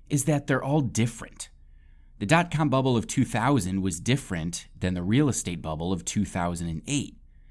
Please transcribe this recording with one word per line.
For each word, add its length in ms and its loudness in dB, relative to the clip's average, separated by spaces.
is 180 0
that 200 2
they're 180 2
all 180 2
different. 680 -4
The 80 -4
dot-com 420 4
bubble 260 4
of 120 0
two 180 2
thousand 560 2
was 180 -2
different 680 -2
than 140 0
the 80 -4
real 260 4
estate 320 -2
bubble 320 -4
of 140 -4
two 200 0
thousand 420 -4
and 180 -6
eight, 300 -4